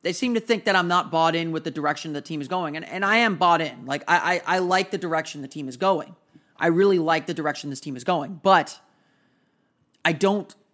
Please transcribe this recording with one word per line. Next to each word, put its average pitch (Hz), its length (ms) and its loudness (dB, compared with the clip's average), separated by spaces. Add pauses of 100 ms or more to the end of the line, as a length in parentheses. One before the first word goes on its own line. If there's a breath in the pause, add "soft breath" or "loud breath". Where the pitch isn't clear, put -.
They 175 120 -2
seem 247 220 0
to 226 40 2
think 226 260 -2
that 196 100 2
I'm 175 120 2
not 175 220 2
bought 165 260 2
in 165 160 -2
with 160 120 -4
the 160 80 -8
direction 151 420 -4
the 143 80 -6
team 156 180 -8
is 135 80 -8
going. 165 280 -4
And, 160 100 -10
and 190 180 -6
I 208 140 2
am 220 180 2
bought 170 260 4
in. 127 240 -8
Like, 139 220 -4
I, 175 380 2
I, 175 100 0
I 185 40 0
like 185 320 0
the 196 60 -4
direction 160 440 -4
the 135 60 -12
team 147 200 -10
is 123 100 -12
going. 185 380 0 (420 soft breath)
I - 100 2
really 185 320 4
like 160 260 2
the 175 80 -6
direction 147 360 -4
this 135 100 -8
team 139 160 -10
is 120 80 -12
going. 170 400 -2
But 180 360 4 (1300)
I 170 60 4
don't 196 420 0 (200)